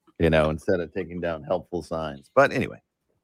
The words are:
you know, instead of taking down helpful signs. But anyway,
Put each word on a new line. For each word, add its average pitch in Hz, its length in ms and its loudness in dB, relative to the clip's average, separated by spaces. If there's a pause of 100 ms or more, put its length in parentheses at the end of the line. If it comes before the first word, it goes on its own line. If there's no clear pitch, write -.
(180)
you 85 120 2
know, 78 200 4
instead 87 320 -2
of 78 120 -10
taking 87 280 -8
down 82 220 -4
helpful 85 400 -4
signs. 78 520 -8
But 139 160 6
anyway, - 300 -4 (420)